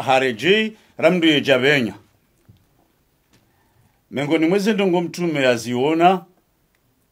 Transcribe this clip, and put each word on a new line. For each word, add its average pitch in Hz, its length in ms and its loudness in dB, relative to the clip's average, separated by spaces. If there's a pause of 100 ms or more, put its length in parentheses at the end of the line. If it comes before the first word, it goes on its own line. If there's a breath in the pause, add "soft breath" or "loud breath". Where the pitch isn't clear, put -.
hare 131 320 0
je, 214 400 0 (240 soft breath)
ramdu 165 300 0
ye 147 140 2
jabenya. 127 520 0 (2250)
Miongoni 151 360 -2
mwezi 202 260 0
ndongo 185 280 0
mtume 151 460 -4
aziona 139 800 0 (880)